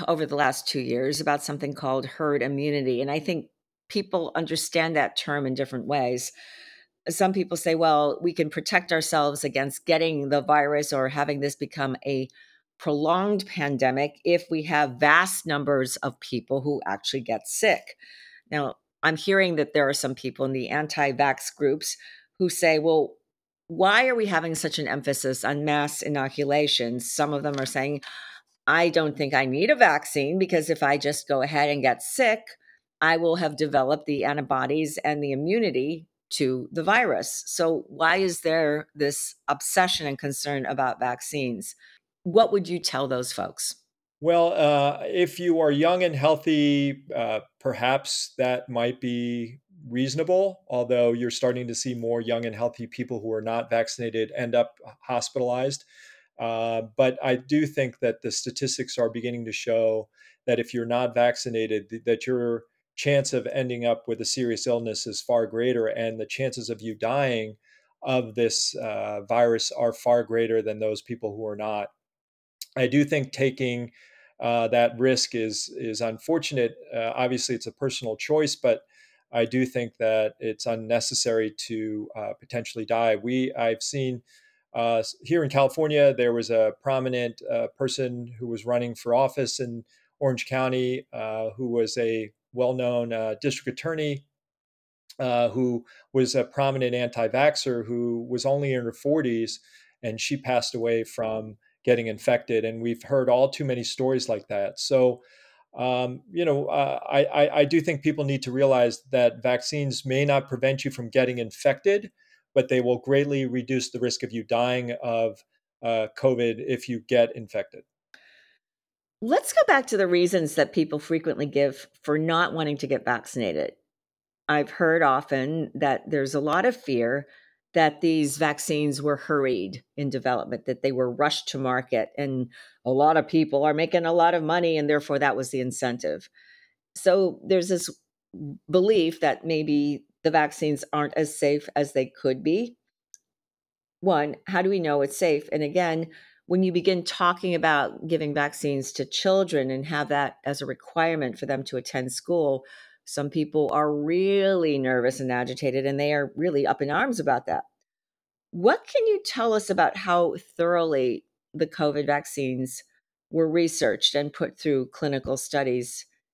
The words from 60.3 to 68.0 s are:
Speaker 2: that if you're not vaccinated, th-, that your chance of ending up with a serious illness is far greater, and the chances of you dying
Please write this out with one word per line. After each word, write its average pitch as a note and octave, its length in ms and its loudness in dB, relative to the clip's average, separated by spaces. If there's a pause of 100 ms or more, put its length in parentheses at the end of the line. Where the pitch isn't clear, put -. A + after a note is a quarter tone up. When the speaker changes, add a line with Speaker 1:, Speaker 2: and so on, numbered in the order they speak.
Speaker 2:
that A#2+ 100 4
if A#2+ 160 -4
you're A#2 120 -2
not A#2+ 280 0
vaccinated, A#2 760 0
th-, A2+ 160 -12
that A#2 200 0
your A#2+ 380 -2 (320)
chance C#3 380 2
of A#2+ 140 0
ending B2 380 -2
up A#2 220 0
with A2+ 140 -4
a A2 40 -6
serious A#2 400 -2
illness A#2 400 -2
is G#2 160 -8
far A#2 260 2
greater, A#2 400 0
and A2+ 300 -4
the A2 80 -6
chances A#2+ 440 -6
of G#2+ 120 -6
you A2 140 -8
dying A#2 640 -2 (440)